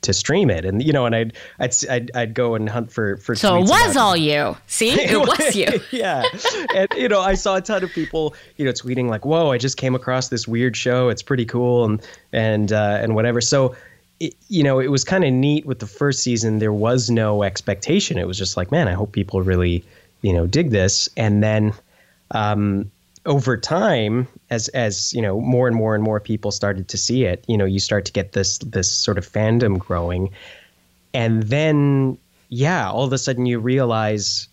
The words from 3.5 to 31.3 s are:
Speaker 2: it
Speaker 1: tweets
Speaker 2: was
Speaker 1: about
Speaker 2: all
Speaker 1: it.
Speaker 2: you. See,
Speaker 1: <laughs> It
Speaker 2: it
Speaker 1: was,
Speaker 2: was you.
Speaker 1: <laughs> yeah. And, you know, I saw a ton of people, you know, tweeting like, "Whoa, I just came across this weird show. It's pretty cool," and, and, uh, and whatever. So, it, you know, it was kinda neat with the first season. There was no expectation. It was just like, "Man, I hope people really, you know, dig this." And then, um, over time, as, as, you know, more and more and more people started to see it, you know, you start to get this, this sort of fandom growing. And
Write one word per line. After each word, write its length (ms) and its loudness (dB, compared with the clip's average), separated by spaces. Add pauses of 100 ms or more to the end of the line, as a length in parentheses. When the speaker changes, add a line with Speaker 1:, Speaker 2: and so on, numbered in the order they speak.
Speaker 2:
it 80 4
Speaker 1:
tweets 80 4
Speaker 2:
was 200 4
Speaker 1:
about 100 2
Speaker 2:
all 120 4
Speaker 1:
it. 60 2
Speaker 2:
you. 360 0 (120)
See, 240 0
Speaker 1:
<laughs> 20 2
It 180 2
Speaker 2:
it 80 4
Speaker 1:
was, 200 2
Speaker 2:
was 160 0
you. 300 0
Speaker 1:
<laughs> 60 -12
yeah. 320 -2 (520)
And, 200 2
you 140 0
know, 100 4
I 140 0
saw 240 0
a 40 -2
ton 220 -4
of 80 -8
people, 440 -4 (220)
you 60 -4
know, 80 2
tweeting 380 -2
like, 160 -4
"Whoa, 260 2
I 60 2
just 180 -2
came 200 0
across 340 -2
this 180 -4
weird 300 0
show. 320 2
It's 140 -4
pretty 220 0
cool," 380 2
and, 180 0 (300)
and, 400 0
uh, 300 0
and 140 0
whatever. 260 2
So, 340 0 (440)
it, 160 -6 (140)
you 140 2
know, 160 4
it 120 0
was 120 0
kinda 280 2
neat 340 2
with 140 -6
the 80 -8
first 320 -2
season. 400 0
There 140 0
was 360 2
no 320 2
expectation. 760 -2
It 80 -2
was 100 -6
just 180 -6
like, 160 -4
"Man, 160 2
I 60 0
hope 200 -4
people 280 -2
really, 420 2 (380)
you 100 0
know, 140 2
dig 240 0
this." 480 2
And 260 4
then, 300 2 (580)
um, 600 0 (340)
over 320 0
time, 680 0 (240)
as, 200 -4
as, 440 -4
you 80 -2
know, 200 -2
more 260 2
and 80 2
more 180 0
and 80 0
more 160 0
people 320 -4
started 380 -4
to 100 -8
see 280 0
it, 240 -2
you 80 2
know, 80 2
you 120 0
start 280 -2
to 80 -10
get 180 -4
this, 280 -2
this 300 -4
sort 280 -2
of 120 -8
fandom 480 2
growing. 520 -2 (840)
And 300 2